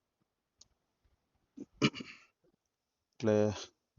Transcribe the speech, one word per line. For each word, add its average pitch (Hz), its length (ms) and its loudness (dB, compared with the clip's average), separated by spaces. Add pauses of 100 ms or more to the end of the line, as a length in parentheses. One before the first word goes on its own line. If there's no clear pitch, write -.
(3000)
એટલે 107 480 2 (460)